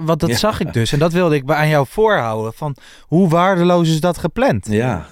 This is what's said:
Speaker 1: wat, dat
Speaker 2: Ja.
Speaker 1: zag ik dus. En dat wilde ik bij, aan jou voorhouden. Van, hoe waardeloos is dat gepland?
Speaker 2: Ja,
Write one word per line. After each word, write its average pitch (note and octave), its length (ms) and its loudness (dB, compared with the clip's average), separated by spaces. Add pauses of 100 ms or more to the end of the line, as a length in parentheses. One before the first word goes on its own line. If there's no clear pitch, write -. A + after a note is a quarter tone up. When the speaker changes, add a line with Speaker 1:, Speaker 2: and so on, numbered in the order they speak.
Speaker 1:
wat, D#3 180 0
dat F#3 100 0
Speaker 2:
Ja. A#2+ 60 -2
Speaker 1:
zag G#3+ 240 -2
ik E3+ 120 -4
dus. A#2 200 -2
En C#3+ 60 0
dat E3 140 2
wilde E3+ 220 2
ik C3+ 120 -2
bij, D3+ 100 0
aan D3+ 120 0
jou D3 200 2
voorhouden. A#2 640 0
Van, D3 240 -8 (260)
hoe F3+ 260 2
waardeloos F3 600 2
is D#3+ 120 0
dat F3 180 -2
gepland? A#3 520 -2
Speaker 2:
Ja, G#2 420 -2